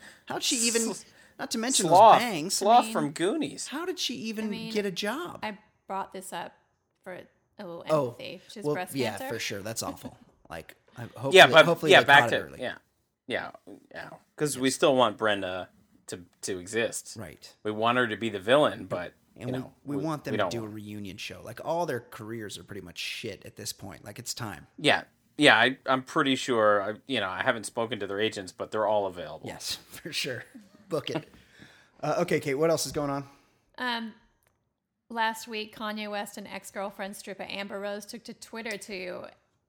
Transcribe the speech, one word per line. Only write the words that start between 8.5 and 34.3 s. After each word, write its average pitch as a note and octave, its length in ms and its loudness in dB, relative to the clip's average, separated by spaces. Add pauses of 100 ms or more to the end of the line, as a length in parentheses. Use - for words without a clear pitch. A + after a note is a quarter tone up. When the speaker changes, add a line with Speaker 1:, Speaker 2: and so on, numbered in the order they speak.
Speaker 3:
has D3 60 -8
Speaker 2:
well, D3 80 0
Speaker 3:
breast F3+ 200 -8
Speaker 2:
yeah, A#2+ 240 -2
Speaker 3:
cancer. - 160 -8
Speaker 2:
for A2 40 -6
sure. G#2 240 -8
That's A2 200 -8
Speaker 3:
<laughs> - 20 -6
Speaker 2:
awful. - 320 -12 (340)
Like, - 260 -14 (200)
I, A#2+ 60 -12
hopefully, C3+ 340 2
Speaker 1:
Yeah, E3+ 120 12
but, D#3 160 12
Speaker 2:
hopefully E3 280 4
Speaker 1:
yeah, D#3 80 12
Speaker 2:
they A#2 60 6
Speaker 1:
back C#3+ 180 10
Speaker 2:
caught A#2 80 0
it C3+ 60 2
Speaker 1:
to, - 60 -4
Speaker 2:
early. C#2 160 -14
Speaker 1:
yeah, B2 140 -6 (520)
yeah, G#2 240 -6 (440)
yeah. - 160 -14 (260)
'Cause D3 220 -2
we C3 100 2
Speaker 2:
Yes. C3 60 0
Speaker 1:
still D3 220 4
want A2+ 220 4
Brenda F#2+ 500 -2 (400)
to, F#2 120 -6 (220)
to F#2+ 160 -6
exist. G#2 600 -4
Speaker 2:
Right. F2 340 -16 (120)
Speaker 1:
We G#2+ 80 -4
want A2+ 260 2
her B2 80 2
to G#2+ 100 -4
be A2+ 140 -4
the G2+ 80 -4
villain, G#2+ 480 4
but, F2+ 260 -6 (240)
Speaker 2:
And A#2 140 -10
Speaker 1:
you - 40 -4
Speaker 2:
we, C3 60 -6
Speaker 1:
know, B2 120 -12 (120)
Speaker 2:
we C#3+ 120 -6
Speaker 1:
we, C#3 80 -4
Speaker 2:
want D#3 200 -4
them - 80 -6
Speaker 1:
we G#2+ 60 -2
Speaker 2:
to G#2 60 4
Speaker 1:
don't F2+ 60 -2
Speaker 2:
do A#2 100 -6
a - 20 -8
Speaker 1:
want G#2+ 120 -12
Speaker 2:
reunion G#2 440 -12
show. F2+ 260 -12
Like, - 200 -14
all E3+ 200 -2
their C3+ 160 -4
careers A2 580 -12
are F2 60 -18
pretty G2+ 160 -12
much F2 180 -14
shit - 460 -8
at - 120 -18
this G#2+ 180 -8
point. G2 300 -16
Like, G#2 140 -14
it's A#2+ 140 -8
time. F2+ 340 -10 (120)
Speaker 1:
Yeah. A2+ 240 4 (340)
Yeah, C#3 220 10
I, B2+ 260 4
I'm C3 180 2
pretty C3+ 340 2
sure, G#2+ 460 4
I, G#2+ 120 -4 (120)
you B2+ 140 -2
know, G2 80 -2
I F#2 140 -4
haven't A2+ 240 0
spoken A2+ 340 -4
to G2+ 60 -6
their G2 140 -4
agents, G#2 320 -4
but - 180 -10
they're G#2+ 160 0
all G#2 200 2
available. F2 420 -10
Speaker 2:
Yes, - 360 -10
<laughs> - 60 -20
for - 220 -14
sure. B2+ 320 -6 (440)
Book D3 220 -4
it. D3 180 -6 (760)
Uh, D3+ 180 0
okay, E3+ 200 0
Kate, C#3 140 -2
what D#3 160 2
else D3+ 160 0
is C3+ 60 -8
going D3 180 -4
on? C#3 140 -6 (520)
Speaker 3:
Um, A#3 380 -6 (960)